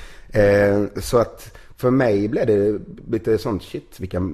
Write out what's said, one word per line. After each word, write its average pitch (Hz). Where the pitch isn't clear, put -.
Eh, 101
så 120
att -
för 127
mig 110
blev 123
det 104
lite 110
sånt, 104
shit, -
vilka, 92